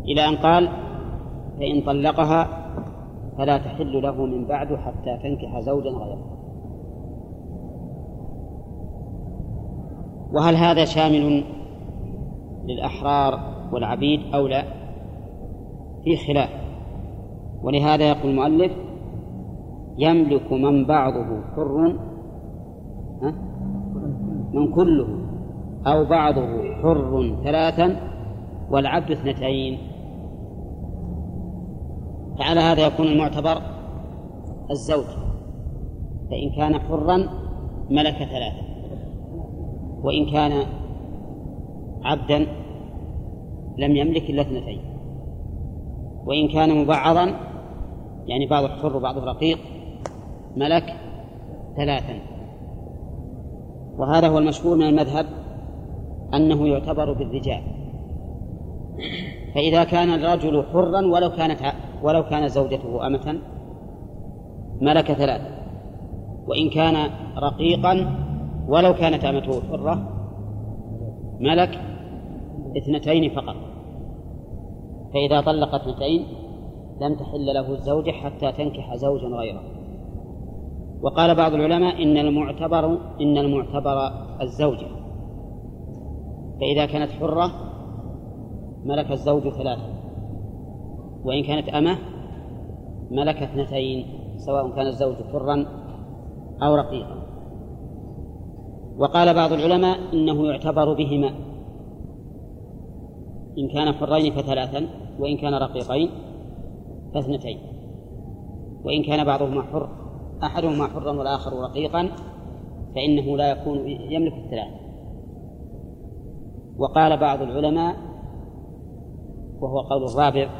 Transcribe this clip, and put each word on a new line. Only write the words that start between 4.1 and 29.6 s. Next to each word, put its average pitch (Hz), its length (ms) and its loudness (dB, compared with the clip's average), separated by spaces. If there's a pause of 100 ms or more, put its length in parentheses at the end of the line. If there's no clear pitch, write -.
من 123 200 -2
بعد 139 300 -2
حتى 123 460 -4
تنكح 127 380 -4
زوجا 135 300 0
غيره". 104 460 -8 (4000)
وهل 160 220 8
هذا 165 300 8
شامل 147 600 6 (1200)
للأحرار 135 760 2 (340)
والعبيد 131 640 2
أو 139 120 4
لا؟ 135 180 2 (1400)
في 160 120 6
خلاف، 143 340 2 (1120)
ولهذا 147 460 6
يقول 143 220 4
المؤلف: 156 420 6 (1300)
"يملك 151 540 6
من 135 340 6
بعضه 123 560 4 (140)
حر"، 156 420 2 (1200)
ها؟ 151 120 0 (1160)
"من 147 220 4
كله 160 320 6 (800)
أو 151 180 8
بعضه 147 420 6 (360)
حر 131 640 4
ثلاثا 165 520 4 (760)
والعبد 139 400 4
اثنتين". 135 680 0 (2500)